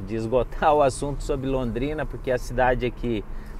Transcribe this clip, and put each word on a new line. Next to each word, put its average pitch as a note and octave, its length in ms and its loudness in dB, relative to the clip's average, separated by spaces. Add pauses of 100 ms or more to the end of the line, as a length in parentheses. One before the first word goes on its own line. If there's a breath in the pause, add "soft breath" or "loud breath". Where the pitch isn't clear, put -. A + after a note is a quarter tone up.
de G2+ 80 -6
esgotar A#2 580 2
o D3+ 80 6
assunto C#3+ 420 0
sobre C3+ 280 -2
Londrina, C3 560 -2
porque - 240 -4
a B2 80 2
cidade B2 480 2
aqui A#2 360 -2 (380 loud breath)